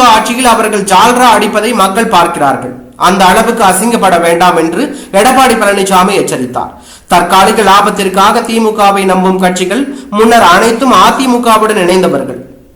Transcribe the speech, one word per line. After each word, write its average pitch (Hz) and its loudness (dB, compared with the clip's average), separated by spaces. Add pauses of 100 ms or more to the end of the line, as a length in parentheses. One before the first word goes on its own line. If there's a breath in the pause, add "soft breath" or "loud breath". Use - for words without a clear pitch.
(140)
ஆட்சியில் 233 0
அவர்கள் 214 -2
ஜால்ரா 240 2 (100)
அடிப்பதை 214 -2 (100)
மக்கள் 196 -2
பார்க்கிறார்கள். 143 -2 (340)
அந்த 190 0 (100)
அளவுக்கு 226 0
அசிங்கப்பட 190 0 (120)
வேண்டாம் 170 0
என்று 165 -2 (360 loud breath)
எடப்பாடி 254 2
பழனிசாமி 196 0
எச்சரித்தார். 127 -6 (400 loud breath)
தற்காலிக 190 2
லாபத்திற்காக 196 0
திமுகவை 208 0
நம்பும் 185 0
கட்சிகள் 185 -2 (340 loud breath)
முன்னர் 226 4
அனைத்தும் 226 0
அ 214 4 (100)
தி 262 -4
மு 240 0
கவுடன் 214 0
இணைந்தவர்கள் 165 -2 (340)